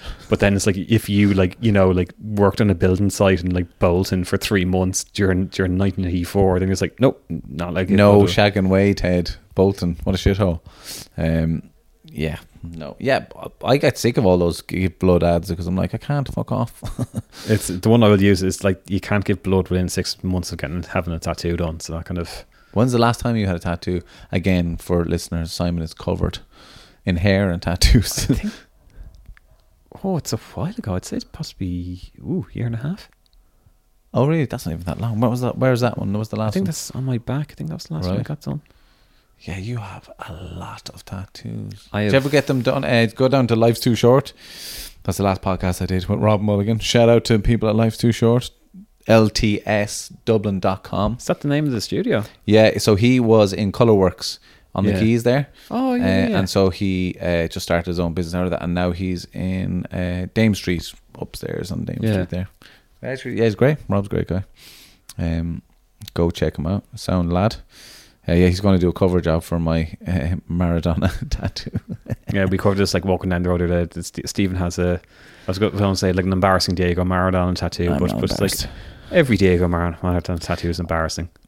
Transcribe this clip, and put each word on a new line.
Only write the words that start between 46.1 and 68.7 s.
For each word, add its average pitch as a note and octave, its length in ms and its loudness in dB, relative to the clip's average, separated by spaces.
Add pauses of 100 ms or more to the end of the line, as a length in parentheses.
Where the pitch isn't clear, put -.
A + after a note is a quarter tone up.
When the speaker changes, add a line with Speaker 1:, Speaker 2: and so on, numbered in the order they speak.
Speaker 2:
Rob G#2+ 220 2
Mulligan. G#2 380 0
Shout A#2 280 4
out A#2 180 6
to A2+ 140 4
people A2 300 2
at G#2 60 2
Life's A2+ 220 2
Too A#2+ 140 2
Short. A#2 380 2 (580)
L A2 220 6
T G#2 360 0
S G#2 440 -4 (160)
Dublin G2+ 340 0
dot F#2+ 240 -2
com. G#2 340 -2
Speaker 1:
Is - 100 -16
that - 140 -2
the D3 60 -4
name D3 180 0
of C#3+ 60 0
the A#2 80 -2
studio? C#3 440 -2 (220)
Speaker 2:
Yeah, G#2+ 320 6
so G#2 180 4
he B2 260 4
was A2 320 6
in G2 180 -2
Colourworks G2+ 680 2 (360)
on G2 100 0
the G#2 60 2
Speaker 1:
Yeah. G2 80 0
Speaker 2:
quays A2+ 240 2
there. C3 240 2 (240)
Speaker 1:
Oh, B3+ 220 -2
yeah, B3 100 -2
Speaker 2:
Uh, F#2+ 40 2 (220)
Speaker 1:
yeah. G3+ 100 0
Speaker 2:
and F#2+ 100 0
so F#2+ 200 2
he, F#2 520 -2
uh, E2+ 260 0
just - 160 -8
started E2+ 220 0
his F2 160 -4
own E2+ 120 -2
business E2+ 220 -4
out F2+ 80 0
of F2+ 80 -2
that, - 100 -4
and F2 120 -4
now F2+ 180 0
he's F2+ 420 -4
in, F#2 600 -4
uh, F2+ 400 -4
Dame A2 220 2
Street, F2 360 -4 (260)
upstairs - 540 -10
on - 140 -6
Dame - 160 -8
Speaker 1:
Yeah. A2 100 0
Speaker 2:
Street F#2 200 -2
there. F#2 160 -6 (540)
Yeah, B2 100 -8
he's, C3 140 -10
yeah, A2+ 200 -2
he's A2 100 2
great. D3 220 2 (100)
Rob's G2+ 200 0
a - 20 -14
great E2+ 180 -2
guy. F#2+ 160 -2 (720)
Um, E2+ 440 -4 (520)
go E2+ 160 0
check - 280 -4
him D2 100 -4
out. G2 160 -2 (120)
Sound F2+ 360 0
lad. F#2 240 0 (720)
Uh, E2+ 60 2
yeah, F2+ 140 6
he's F2+ 120 2
gonna G2 180 4